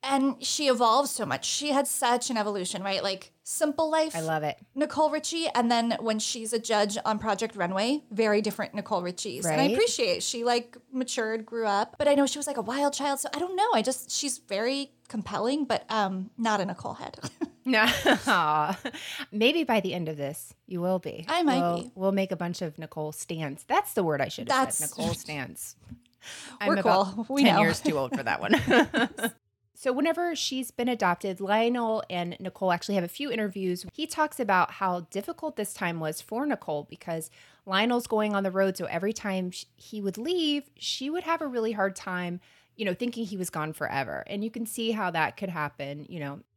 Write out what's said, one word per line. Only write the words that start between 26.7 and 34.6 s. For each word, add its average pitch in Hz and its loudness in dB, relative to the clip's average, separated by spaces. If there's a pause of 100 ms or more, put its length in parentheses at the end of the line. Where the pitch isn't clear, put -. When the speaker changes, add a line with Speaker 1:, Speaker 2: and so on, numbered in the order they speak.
Speaker 2:
about 190 4
Speaker 1:
cool. 220 -6
We 277 4
Speaker 2:
ten 208 8
Speaker 1:
know. 208 6
Speaker 2:
years 165 4
too 156 0
old 131 -2
for 135 -2
that 104 0
one. 247 4 (260)
<laughs> - -20 (320)
So - -2
whenever 330 0
she's 262 -4
been 240 -2
adopted, 190 0
Lionel 220 2
and 175 -4
Nicole 185 -2
actually 175 0
have 185 2
a 175 -4
few 277 -6
interviews. 190 -2 (100)
He 302 -4
talks 302 -2
about 196 4